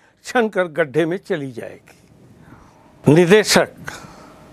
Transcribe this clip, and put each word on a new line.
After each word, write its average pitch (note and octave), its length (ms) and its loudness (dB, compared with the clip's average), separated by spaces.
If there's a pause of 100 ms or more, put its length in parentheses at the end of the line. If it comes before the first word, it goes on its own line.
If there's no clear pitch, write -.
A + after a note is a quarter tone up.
(240)
छनकर A3 400 -2
गड्ढे D#3 420 -2
में E3+ 120 -4
चली D3+ 340 -8
जाएगी। G2+ 460 -18 (1160)
निदेशक F3+ 560 4 (840)